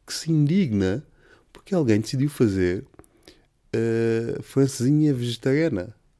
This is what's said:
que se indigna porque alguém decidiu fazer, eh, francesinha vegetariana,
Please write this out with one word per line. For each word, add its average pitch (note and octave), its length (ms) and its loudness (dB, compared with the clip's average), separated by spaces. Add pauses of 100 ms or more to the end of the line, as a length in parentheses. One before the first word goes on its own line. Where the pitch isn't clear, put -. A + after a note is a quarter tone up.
que - 80 -12
se - 180 -6
indigna C#3+ 720 2 (480)
porque - 220 -10
alguém A#2+ 260 2
decidiu C3+ 300 -2
fazer, F#2+ 560 0 (880)
eh, A2+ 680 -2
francesinha C#3 720 2
vegetariana, A#2+ 840 -2 (240)